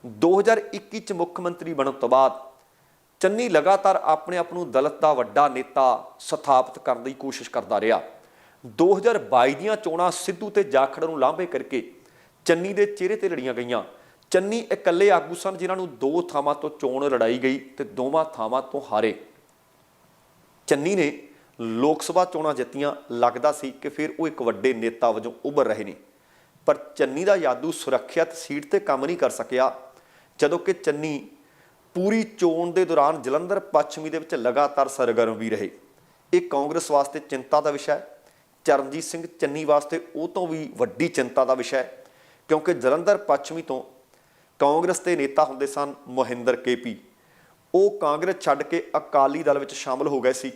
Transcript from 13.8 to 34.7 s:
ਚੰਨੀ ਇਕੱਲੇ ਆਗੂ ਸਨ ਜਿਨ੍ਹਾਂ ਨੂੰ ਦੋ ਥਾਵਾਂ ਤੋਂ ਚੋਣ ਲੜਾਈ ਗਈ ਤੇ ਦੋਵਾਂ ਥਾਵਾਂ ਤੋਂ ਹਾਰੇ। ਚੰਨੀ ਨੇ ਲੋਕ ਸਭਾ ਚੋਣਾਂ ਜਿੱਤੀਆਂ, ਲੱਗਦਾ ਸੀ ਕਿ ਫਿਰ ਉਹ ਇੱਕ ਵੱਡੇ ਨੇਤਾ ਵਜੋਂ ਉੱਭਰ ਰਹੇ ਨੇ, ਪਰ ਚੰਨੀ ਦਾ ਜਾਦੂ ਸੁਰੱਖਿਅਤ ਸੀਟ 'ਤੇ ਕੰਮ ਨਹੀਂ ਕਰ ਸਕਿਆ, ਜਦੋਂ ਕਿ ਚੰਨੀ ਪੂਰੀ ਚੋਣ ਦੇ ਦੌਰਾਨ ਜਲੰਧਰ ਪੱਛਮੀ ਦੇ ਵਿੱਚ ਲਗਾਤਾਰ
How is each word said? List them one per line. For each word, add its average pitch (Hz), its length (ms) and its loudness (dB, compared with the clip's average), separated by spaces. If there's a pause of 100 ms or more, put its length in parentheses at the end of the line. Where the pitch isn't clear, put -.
ਚੰਨੀ 202 280 0 (120)
ਇਕੱਲੇ 190 400 4
ਆਗੂ 170 240 2
ਸਨ 190 220 -6
ਜਿਨ੍ਹਾਂ 185 200 -4
ਨੂੰ 185 100 -6 (100)
ਦੋ 147 240 0
ਥਾਵਾਂ 147 340 -2
ਤੋਂ 151 140 -8
ਚੋਣ 139 400 -2
ਲੜਾਈ 120 280 2
ਗਈ 131 200 0 (200)
ਤੇ - 60 -8
ਦੋਵਾਂ 127 420 -2
ਥਾਵਾਂ 123 360 -4
ਤੋਂ 139 200 -8 (100)
ਹਾਰੇ। 107 220 2 (1500)
ਚੰਨੀ 156 280 0
ਨੇ 156 160 2 (480)
ਲੋਕ 120 420 0
ਸਭਾ 180 240 2
ਚੋਣਾਂ 156 280 -4
ਜਿੱਤੀਆਂ, 139 380 -4 (200)
ਲੱਗਦਾ 120 400 2
ਸੀ 139 200 -8
ਕਿ - 180 -12
ਫਿਰ 151 300 -6
ਉਹ 165 80 -2
ਇੱਕ 151 140 -8
ਵੱਡੇ 117 320 0
ਨੇਤਾ 113 380 0
ਵਜੋਂ 110 200 -4 (140)
ਉੱਭਰ 143 220 2
ਰਹੇ 107 160 -2
ਨੇ, 98 120 -12 (720)
ਪਰ 147 100 4 (180)
ਚੰਨੀ 139 280 -2
ਦਾ 196 140 4
ਜਾਦੂ 143 340 0
ਸੁਰੱਖਿਅਤ 160 640 -2
ਸੀਟ 147 300 -8
'ਤੇ 202 140 0
ਕੰਮ 139 260 -2
ਨਹੀਂ 170 120 -4
ਕਰ 135 120 2
ਸਕਿਆ, 127 420 0 (680)
ਜਦੋਂ 156 200 2
ਕਿ 185 140 -2
ਚੰਨੀ 151 560 -4 (680)
ਪੂਰੀ 208 280 0
ਚੋਣ 175 480 0
ਦੇ - 140 2
ਦੌਰਾਨ 151 360 2
ਜਲੰਧਰ 170 380 -2
ਪੱਛਮੀ 156 500 -2
ਦੇ 160 100 -4
ਵਿੱਚ 156 160 -8
ਲਗਾਤਾਰ 135 520 2